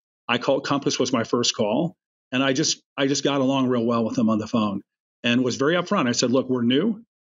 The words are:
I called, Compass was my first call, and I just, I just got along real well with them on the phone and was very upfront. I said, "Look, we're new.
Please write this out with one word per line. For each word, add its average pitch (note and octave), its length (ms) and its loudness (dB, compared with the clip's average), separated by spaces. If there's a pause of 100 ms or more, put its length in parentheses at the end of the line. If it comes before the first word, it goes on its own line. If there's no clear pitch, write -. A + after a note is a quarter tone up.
(300)
I A#2+ 100 2
called, C3+ 260 0
Compass C#3 340 -2
was B2+ 140 0
my A2+ 120 0
first A#2+ 300 0
call, B2 420 -2 (340)
and B2+ 120 0
I C3+ 120 2
just, D3+ 260 -2 (160)
I C#3 120 2
just C#3 160 0
got C#3 180 0
along C3 260 0
real A#2+ 160 0
well A#2 200 0
with G#2+ 100 -4
them A2+ 160 2
on A2 80 2
the G#2+ 80 -4
phone G#2 360 -2 (400)
and A#2+ 220 0
was A#2 120 -2
very C#3+ 180 2
upfront. F3 340 0
I A#2+ 40 0
said, A#2+ 180 0
"Look, B2+ 180 2
we're B2+ 140 0
new. D#3 420 0 (220)